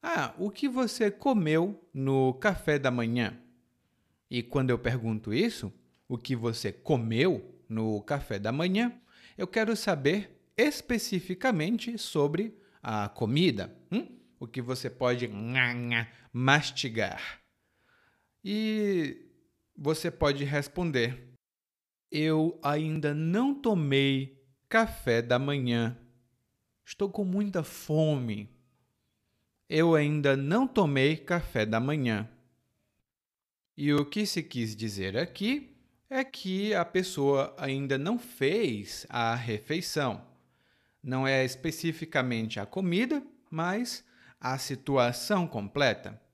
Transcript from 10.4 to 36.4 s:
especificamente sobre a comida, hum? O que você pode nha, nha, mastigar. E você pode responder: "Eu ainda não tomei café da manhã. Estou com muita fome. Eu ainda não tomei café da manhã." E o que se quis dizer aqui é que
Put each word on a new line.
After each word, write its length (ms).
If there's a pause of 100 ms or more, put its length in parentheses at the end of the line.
especificamente 1400
sobre 600 (240)
a 280
comida, 680 (140)
hum? 160 (320)
O 80
que 140
você 280
pode 380
nha, 460
nha, 340 (240)
mastigar. 1080 (1000)
E 880 (460)
você 360
pode 320
responder: 920 (760)
"Eu 520
ainda 500
não 400
tomei 880 (280)
café 520
da 180
manhã. 580 (880)
Estou 240
com 160
muita 380
fome. 840 (1200)
Eu 260
ainda 420
não 300
tomei 500
café 480
da 140
manhã." 500 (1500)
E 180
o 120
que 200
se 160
quis 340
dizer 420
aqui 600 (320)
é 140
que 500